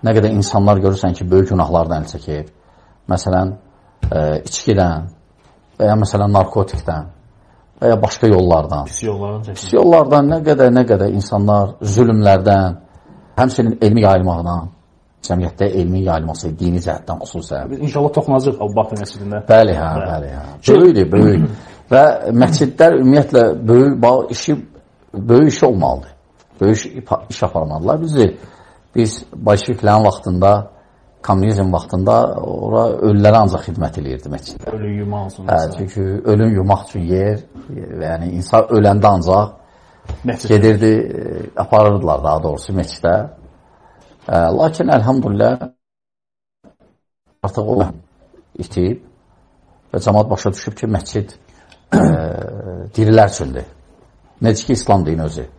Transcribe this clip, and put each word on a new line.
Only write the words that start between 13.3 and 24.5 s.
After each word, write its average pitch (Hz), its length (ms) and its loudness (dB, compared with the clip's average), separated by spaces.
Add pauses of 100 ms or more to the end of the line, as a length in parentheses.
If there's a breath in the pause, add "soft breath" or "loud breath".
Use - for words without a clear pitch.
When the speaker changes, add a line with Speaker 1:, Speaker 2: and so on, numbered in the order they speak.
Speaker 1:
həmçinin 123 420 0
elmi 107 240 4
yayılmaqdan, 87 640 0 (580)
cəmiyyətdə 90 400 -2 (140)
elmin 90 240 -2
yayılması, 80 500 -4
dini 87 280 -2
cəhətdən - 420 -8
xüsusən. - 480 -10
Speaker 2:
Biz 139 160 -10
inşallah 147 260 0
toxunacağıq 135 480 0
Abu 101 140 -6
Bakr 107 240 -4
məscidində. 101 480 -10
Speaker 1:
Bəli, 110 260 6
hə, 80 220 -4
Speaker 2:
Bəli. 92 160 -6
Speaker 1:
bəli, 73 180 -8
hə. - 140 -14 (240)
Böyükdür, 107 420 6
böyük. 107 380 4 (400 loud breath)
Və 131 140 6 (340)
məscidlər 151 640 2
ümumiyyətlə 131 420 4 (240)
böyük 127 320 4
ba-, 120 320 2
işi, 147 240 -4 (580)